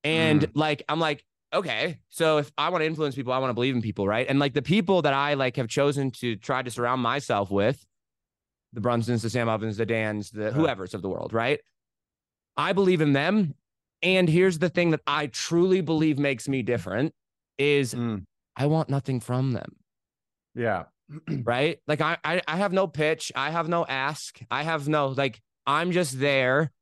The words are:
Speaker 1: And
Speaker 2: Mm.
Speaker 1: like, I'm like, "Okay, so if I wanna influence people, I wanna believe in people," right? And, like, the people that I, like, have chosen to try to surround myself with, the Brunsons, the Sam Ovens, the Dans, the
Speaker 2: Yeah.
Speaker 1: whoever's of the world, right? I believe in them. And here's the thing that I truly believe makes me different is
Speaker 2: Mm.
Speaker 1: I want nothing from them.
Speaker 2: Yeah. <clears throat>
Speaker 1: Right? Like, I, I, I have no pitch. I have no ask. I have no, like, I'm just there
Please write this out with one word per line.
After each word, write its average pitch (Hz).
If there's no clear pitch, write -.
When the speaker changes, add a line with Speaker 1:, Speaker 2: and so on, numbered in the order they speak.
Speaker 1:
And 156
Speaker 2:
Mm. 151
Speaker 1:
like, 151
I'm 156
like, 156
"Okay, 151
so 160
if 147
I 147
wanna 165
influence 151
people, 127
I 127
wanna 131
believe 123
in 117
people," 101
right? 110
And, 139
like, 143
the 147
people 185
that 143
I, 143
like, 135
have 120
chosen 139
to 117
try 131
to 123
surround 120
myself 117
with, 101
the 120
Brunsons, 117
the 117
Sam 117
Ovens, 107
the 113
Dans, 107
the 107
Speaker 2:
Yeah. 107
Speaker 1:
whoever's 120
of 95
the 95
world, -
right? 123
I 165
believe 180
in 147
them. 170
And 185
here's 175
the 170
thing 175
that 156
I 147
truly 180
believe 156
makes 139
me 135
different 107
is 143
Speaker 2:
Mm. 113
Speaker 1:
I 135
want 156
nothing 135
from 131
them. -
Speaker 2:
Yeah. 107
<clears throat> 147
Speaker 1:
Right? 131
Like, 151
I, 160
I, 170
I 156
have 190
no 190
pitch. 156
I 139
have 165
no 170
ask. 135
I 135
have 156
no, 147
like, 135
I'm 160
just 151
there 135